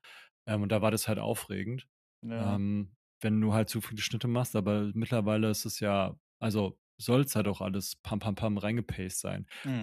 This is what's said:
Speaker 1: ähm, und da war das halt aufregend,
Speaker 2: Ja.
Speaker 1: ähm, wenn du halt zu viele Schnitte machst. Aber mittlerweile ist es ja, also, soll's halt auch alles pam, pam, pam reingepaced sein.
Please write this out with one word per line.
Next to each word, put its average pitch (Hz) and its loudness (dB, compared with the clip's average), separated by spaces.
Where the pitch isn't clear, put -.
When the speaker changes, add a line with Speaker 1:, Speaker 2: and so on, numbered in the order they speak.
Speaker 1:
ähm, 107 2
und 98 0
da 107 4
war 107 6
das 110 0
halt 110 0
aufregend, 107 -4
Speaker 2:
Ja. 117 -6
Speaker 1:
ähm, 101 0
wenn 107 4
du 107 4
halt 110 4
zu 113 -2
viele 104 -8
Schnitte - -2
machst. 120 0
Aber 104 2
mittlerweile 110 2
ist 107 -2
es - -6
ja, 98 2
also, 104 0
soll's 131 2
halt 104 2
auch 98 -2
alles 95 -4
pam, - -4
pam, 104 -2
pam 107 0
reingepaced 101 -4
sein. 98 -6